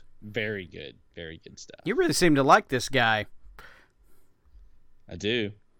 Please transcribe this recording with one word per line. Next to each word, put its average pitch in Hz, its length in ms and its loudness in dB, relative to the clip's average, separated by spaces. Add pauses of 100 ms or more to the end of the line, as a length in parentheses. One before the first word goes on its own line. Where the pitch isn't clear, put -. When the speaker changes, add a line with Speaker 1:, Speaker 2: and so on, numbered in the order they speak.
(220)
Speaker 1:
Very 107 420 -6
good. 78 300 -16 (220)
Very 85 260 -14
good - 160 -20
stuff. - 260 -20
Speaker 2:
You 214 120 -2
really 349 160 2
seem 160 240 4
to 139 80 4
like 185 240 6
this 127 200 -2
guy. 113 380 2 (1800)
Speaker 1:
I - 80 -14
do. 104 340 -2 (300)